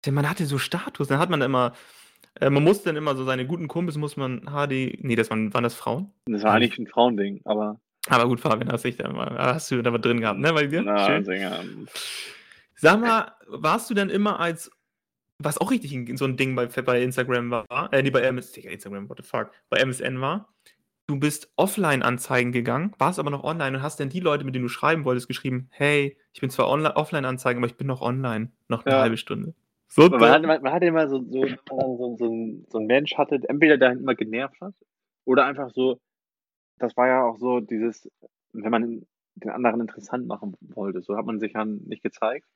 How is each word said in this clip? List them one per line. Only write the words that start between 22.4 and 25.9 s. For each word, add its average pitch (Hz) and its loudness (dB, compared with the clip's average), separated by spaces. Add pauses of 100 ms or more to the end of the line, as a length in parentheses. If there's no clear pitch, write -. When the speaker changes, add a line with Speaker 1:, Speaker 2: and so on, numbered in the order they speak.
Speaker 1:
gegangen, 127 -2
warst 170 2
aber 160 -2
noch 139 -8
online 143 -4
und 135 -6
hast 151 -8
dann 139 -4
die 170 -6
Leute, 147 0
mit 131 -6
denen 127 -4
du 120 -4
schreiben 151 0
wolltest, 127 -2
geschrieben, 127 -6
„Hey, 143 0 (160)